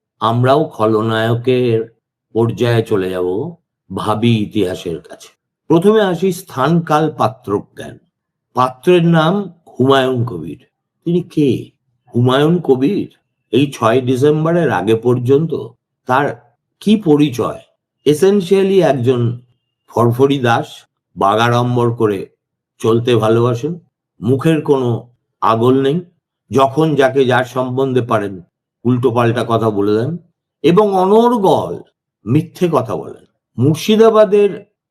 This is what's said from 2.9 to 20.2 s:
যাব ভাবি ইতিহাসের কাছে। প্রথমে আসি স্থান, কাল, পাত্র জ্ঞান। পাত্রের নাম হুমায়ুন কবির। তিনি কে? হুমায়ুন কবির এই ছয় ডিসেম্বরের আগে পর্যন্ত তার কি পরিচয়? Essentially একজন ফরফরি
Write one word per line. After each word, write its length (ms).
যাব 460
ভাবি 420
ইতিহাসের 640
কাছে। 280
প্রথমে 340
আসি 320
স্থান, 480
কাল, 300
পাত্র 520
জ্ঞান। 220
পাত্রের 500
নাম 460
হুমায়ুন 580
কবির। 420
তিনি 160
কে? 500
হুমায়ুন 440
কবির 500
এই 220
ছয় 280
ডিসেম্বরের 680
আগে 240
পর্যন্ত 600
তার 500
কি 160
পরিচয়? 640
Essentially 760
একজন 580
ফরফরি 500